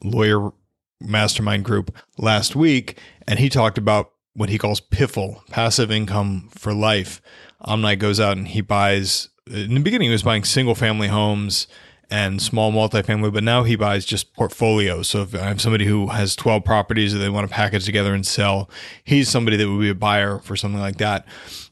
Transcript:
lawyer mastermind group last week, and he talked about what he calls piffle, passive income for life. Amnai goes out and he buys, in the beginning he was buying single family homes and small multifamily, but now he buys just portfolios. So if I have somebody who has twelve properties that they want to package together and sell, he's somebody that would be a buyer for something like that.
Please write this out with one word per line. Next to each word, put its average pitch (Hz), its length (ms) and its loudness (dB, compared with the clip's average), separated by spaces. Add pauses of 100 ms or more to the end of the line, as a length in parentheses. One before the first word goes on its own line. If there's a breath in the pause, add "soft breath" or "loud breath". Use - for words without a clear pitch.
lawyer 107 480 2 (480)
mastermind 107 640 0
group 101 320 -2 (220 loud breath)
last 110 400 0
week, 147 420 0 (260 loud breath)
and 107 140 0
he 135 80 4
talked 113 300 2
about 104 340 0 (220)
what 101 160 -2
he 107 80 0
calls 104 240 -2
piffle, - 680 -2
passive 113 400 0
income 101 600 -2
for - 220 -6
life. 104 480 0 (440 loud breath)
Amnai 107 320 0
goes 104 220 2
out 101 180 2
and 92 120 -8
he 104 120 -2
buys, 101 680 0 (180)
in 104 260 -6
the 135 60 2
beginning 196 280 2
he 117 60 2
was 101 100 0
buying 110 200 2
single 123 320 2
family 107 320 0
homes 104 600 0 (420 loud breath)
and 98 320 -2
small 110 300 0
multifamily, 107 600 0
but 107 100 -2
now 120 200 2
he 117 120 2
buys 101 300 0
just - 280 -6
portfolios. 104 760 0
So 104 140 -2
if 98 120 -8
I 95 140 -4
have 98 120 -2
somebody 110 240 2
who 101 220 2
has 101 280 -2
twelve 110 280 0
properties 107 500 0
that 101 60 -2
they 101 100 -2
want 104 180 -2
to - 60 -12
package 101 320 0
together 101 280 0
and 98 120 -2
sell, 98 440 0 (340 loud breath)
he's 139 260 2
somebody 113 280 2
that 104 120 2
would 101 120 0
be 104 80 2
a 98 60 0
buyer 101 440 0
for - 160 -8
something 101 260 -4
like 98 160 -6
that. 104 280 -2 (460 loud breath)